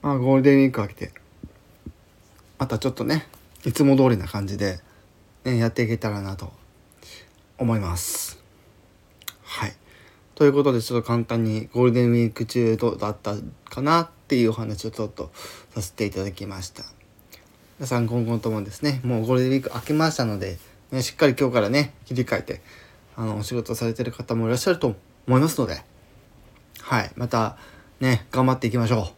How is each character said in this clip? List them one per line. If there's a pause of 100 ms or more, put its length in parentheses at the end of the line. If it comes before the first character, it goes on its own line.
ま
あ、
ゴ
ー
ル
デ
ン
ウ
ィ
ー
ク
明
け
て、 (1500)
ま
た
ち
ょ
っ
と
ね、 (360)
い
つ
も
通
り
な
感
じ
で、 (640)
ね、
や
っ
て
い
け
た
ら
な
と (1040)
思
い
ま
す。 (1040)
は
い。 (580)
と
い
う
こ
と
で、
ち
ょ
っ
と
簡
単
に
ゴ
ー
ル
デ
ン
ウ
ィ
ー
ク
中
ど
う
だ
っ
た (340)
か
な
っ (200)
て
い
う
お
話
を
ち
ょ
っ
と (440)
さ
せ
て
い
た
だ
き
ま
し
た。 (960)
皆
さ
ん、
今
後
と
も
で
す
ね、
も
う
ゴ
ー
ル
デ
ン
ウ
ィ
ー
ク
明
け
ま
し
た
の
で、 (320)
ね、
し
っ
か
り
今
日
か
ら
ね、 (120)
切
り
替
え
て、 (540)
あ
の、
お
仕
事
さ
れ
て
る
方
も
い
ら
っ
し
ゃ
る
と (320)
思
い
ま
す
の
で、 (960)
は
い。
ま
た、 (440)
ね、
頑
張
っ
て
い
き
ま
し
ょ
う。 (120)